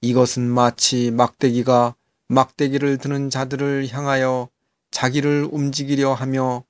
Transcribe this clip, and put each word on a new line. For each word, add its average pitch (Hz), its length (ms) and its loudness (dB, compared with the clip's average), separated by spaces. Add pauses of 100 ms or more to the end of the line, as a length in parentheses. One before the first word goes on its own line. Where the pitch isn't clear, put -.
이것은 123 420 2
마치 120 680 0
막대기가 120 840 2 (320)
막대기를 135 720 0
드는 139 320 -4
자들을 135 600 -4
향하여 131 600 -2 (400)
자기를 147 600 0
움직이려 139 640 0
하며 131 560 -2